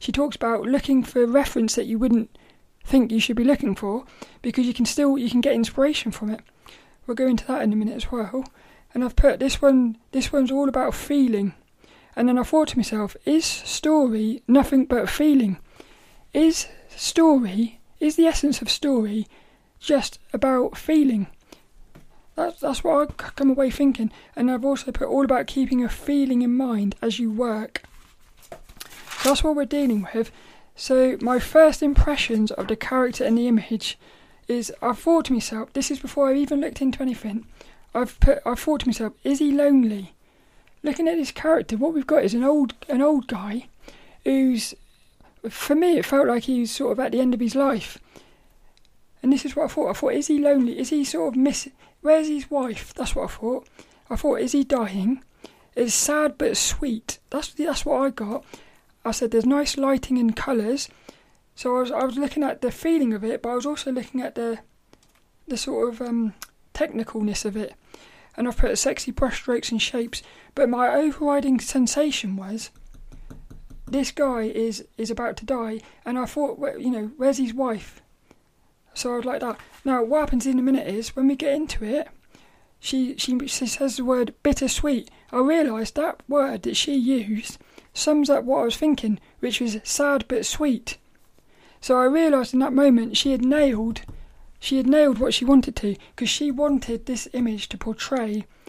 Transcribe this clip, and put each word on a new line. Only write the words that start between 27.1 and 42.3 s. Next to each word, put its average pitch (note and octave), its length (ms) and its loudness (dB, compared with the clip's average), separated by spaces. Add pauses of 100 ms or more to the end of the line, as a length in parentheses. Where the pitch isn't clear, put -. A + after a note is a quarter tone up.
you A#3 120 -2
work. A3 520 -4 (1400)
That's C4+ 200 2
what D#4 120 2
we're C#4+ 100 0
dealing A#3+ 480 0
with. A3+ 160 -2 (440)
So C4 460 2
my B3 180 0
first D#4 440 6
impressions C4+ 720 2
of G3 160 -6
the A3 80 -2
character B3 480 -2
and A3 120 2
the A#3+ 120 2
image A3+ 500 -2 (500)
is, A#3+ 320 -4
I B3 120 0
thought D#4+ 340 2
to - 60 -2
myself, A3 400 -4
this C4+ 180 -4
is C#4 80 -4
before C#4 320 0
I C4 60 2
even C#4+ 240 0
looked - 200 -6
into C4+ 220 0
anything, A3+ 440 -6 (480)
I've A#3 260 -4
put, - 260 8
I A#3+ 80 0
thought D4 260 0
to - 80 -2
myself, G#3+ 240 -4 (120)
is C4+ 160 0
he D4 120 2
lonely? C4 600 4 (680)
Looking D#4 260 0
at E4+ 80 0
this D4 160 -4
character, D#4 440 0
what C#4+ 160 0
we've D4 140 -2
got D#4 180 4
is F#3+ 80 0